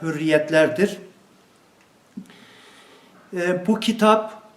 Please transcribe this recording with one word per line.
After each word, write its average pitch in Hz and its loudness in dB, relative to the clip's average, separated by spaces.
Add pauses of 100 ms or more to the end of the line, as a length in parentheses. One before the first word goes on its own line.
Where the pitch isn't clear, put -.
hürriyetlerdir. 156 0 (2250)
E, 180 -2
bu 214 0
kitap 220 0 (140)